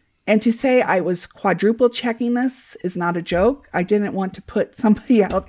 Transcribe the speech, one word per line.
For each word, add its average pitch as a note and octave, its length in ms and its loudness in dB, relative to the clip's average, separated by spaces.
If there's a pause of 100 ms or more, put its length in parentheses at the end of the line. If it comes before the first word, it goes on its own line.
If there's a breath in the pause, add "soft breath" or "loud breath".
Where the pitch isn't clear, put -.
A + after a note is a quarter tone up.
(260 soft breath)
And G#3 160 2
to A#3 100 2
say B3+ 280 2
I F#3 200 2
was F3 260 -4
quadruple G#3+ 640 0
checking A#3+ 440 -4
this B3+ 480 -4
is F#3 140 -6
not F3 200 -2
a E3 60 -4
joke. G#3 520 0
I F3+ 80 0
didn't G3+ 320 0
want F#3+ 200 -4
to - 80 -18
put - 340 -4
somebody G#3+ 480 4
<laughs> - 0 -
out F#3 80 -4 (160)